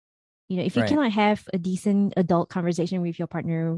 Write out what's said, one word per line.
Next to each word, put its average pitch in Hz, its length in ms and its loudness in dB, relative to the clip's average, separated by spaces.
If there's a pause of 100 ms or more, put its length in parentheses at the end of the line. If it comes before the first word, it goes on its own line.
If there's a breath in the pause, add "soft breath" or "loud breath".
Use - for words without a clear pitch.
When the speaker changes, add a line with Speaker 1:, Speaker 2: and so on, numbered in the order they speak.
(480)
Speaker 1:
You 185 80 -4
know, 175 60 -2
if - 140 -2
you 240 60 2
Speaker 2:
Right. 220 60 2
Speaker 1:
cannot 294 240 2
have 208 400 2
a 190 60 -2
decent 190 580 0
adult 170 320 2
conversation 175 540 -2
with 170 160 -4
your 170 100 -4
partner 165 500 -4